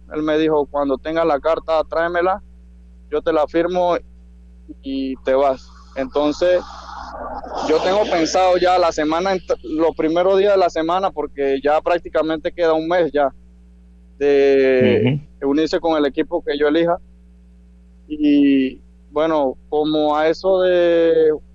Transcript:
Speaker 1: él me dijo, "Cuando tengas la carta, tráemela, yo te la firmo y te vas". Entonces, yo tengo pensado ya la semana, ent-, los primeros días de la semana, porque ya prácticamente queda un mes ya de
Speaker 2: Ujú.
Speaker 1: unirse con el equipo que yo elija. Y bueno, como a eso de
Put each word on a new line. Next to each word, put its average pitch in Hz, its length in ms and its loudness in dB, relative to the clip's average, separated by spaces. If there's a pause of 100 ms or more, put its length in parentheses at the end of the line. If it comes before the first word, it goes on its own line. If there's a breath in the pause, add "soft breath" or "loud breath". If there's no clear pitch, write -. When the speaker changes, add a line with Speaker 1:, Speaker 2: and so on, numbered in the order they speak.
(140)
Speaker 1:
él 151 100 -6
me 156 140 0
dijo, 156 300 0
"Cuando 143 300 -2
tengas 160 280 -4
la 147 140 0
carta, 160 500 -2
tráemela, 175 520 -2 (720)
yo 147 100 -4
te 165 120 -2
la 151 140 0
firmo 175 500 0 (840)
y 135 360 -6
te 131 180 -2
vas". 135 340 0 (260)
Entonces, 147 680 0 (1040)
yo 156 160 2
tengo 196 260 2
pensado 180 480 2
ya 180 220 2
la 165 140 2
semana, 160 420 -2
ent-, 175 280 -6
los 156 320 -2
primeros 175 440 0
días 202 140 4
de 190 60 4
la 175 100 2
semana, 175 420 -2
porque 139 500 -4
ya 151 200 2
prácticamente 165 720 -2
queda 165 200 0
un 160 140 -2
mes 170 240 0
ya 143 220 0 (840)
de 135 1000 4 (220)
Speaker 2:
Ujú. 139 100 -2
Speaker 1:
unirse 156 280 0
con 160 180 0
el 147 80 0
equipo 156 380 -4
que 143 140 -4
yo 147 100 2
elija. 170 300 2 (1120)
Y 143 760 2 (300)
bueno, 151 460 0 (120)
como 151 460 0
a 156 140 2
eso 185 320 0
de 165 720 2 (240)